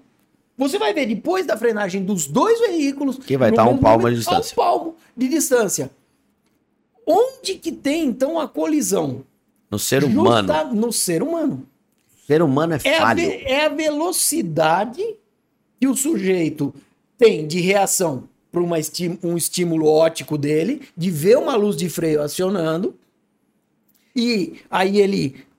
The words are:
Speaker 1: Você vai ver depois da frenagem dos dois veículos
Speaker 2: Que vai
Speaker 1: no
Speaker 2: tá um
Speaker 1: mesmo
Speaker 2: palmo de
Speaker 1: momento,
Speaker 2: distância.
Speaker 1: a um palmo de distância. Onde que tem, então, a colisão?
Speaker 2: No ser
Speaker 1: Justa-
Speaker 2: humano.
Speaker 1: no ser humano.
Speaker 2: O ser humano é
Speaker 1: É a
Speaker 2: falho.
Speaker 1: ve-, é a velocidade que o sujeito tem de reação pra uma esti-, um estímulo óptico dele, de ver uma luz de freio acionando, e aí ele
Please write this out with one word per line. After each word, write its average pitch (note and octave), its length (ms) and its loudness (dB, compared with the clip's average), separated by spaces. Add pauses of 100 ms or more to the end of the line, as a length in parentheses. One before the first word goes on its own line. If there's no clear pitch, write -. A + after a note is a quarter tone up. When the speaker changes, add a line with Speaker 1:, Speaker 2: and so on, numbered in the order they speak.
(560)
Speaker 1:
Você C#4 220 -2
vai G#4 140 0
ver C#4+ 140 -2
depois D4 400 -2
da D#4 100 -2
frenagem G#3 480 -2
dos F#3 220 -2
dois G#4 340 2
veículos C#4+ 580 -2
Speaker 2:
Que - 200 -4
vai A#2 120 4
Speaker 1:
no A2+ 60 4
Speaker 2:
tá A2+ 60 6
um A2+ 60 6
Speaker 1:
mesmo - 120 4
Speaker 2:
palmo A2+ 180 6
de A#2 60 2
Speaker 1:
momento, A#2+ 140 2
Speaker 2:
distância. F4+ 380 -2
Speaker 1:
a A#4 40 2
um G4 60 2
palmo E4 300 -2 (200)
de B3+ 120 0
distância. A3+ 640 0 (1160)
Onde G4 480 0
que E4 180 -8
tem, D#4 340 -2
então, C4 340 -2
a C#4 80 -4
colisão? G3 760 -2 (460)
Speaker 2:
No G#2 80 -2
ser C3+ 240 2
Speaker 1:
Justa- C#3+ 180 2
Speaker 2:
humano. A#2 540 2
Speaker 1:
no A3+ 180 0
ser E3+ 300 -2
humano. C#4+ 440 -2 (560)
Speaker 2:
O - 40 -20
ser D#3 160 2
humano D#3 320 2
é C3+ 100 -2
Speaker 1:
É D4 120 0
a D#4+ 40 2
Speaker 2:
falho. A2+ 200 2
Speaker 1:
ve-, - 240 -2
é C#4 220 0
a - 20 0
velocidade C#4+ 1300 -2 (800)
que B3+ 60 2
o C4 80 2
sujeito F3 800 -2 (420)
tem F3+ 300 2
de E3+ 140 -4
reação F3+ 640 0 (260)
pra F3 100 -2
uma E3+ 180 -2
esti-, E3+ 440 -6
um E3+ 140 -2
estímulo E3 500 -2
óptico D#3 500 2
dele, D#3+ 460 -2 (140)
de F3 140 -4
ver F3+ 280 4
uma D#4 160 -2
luz G#3 220 0
de E3+ 120 -4
freio D#3 320 -2
acionando, F3 760 -4 (1200)
e A#3 380 0 (160)
aí G3 300 2
ele F#3 360 0 (220)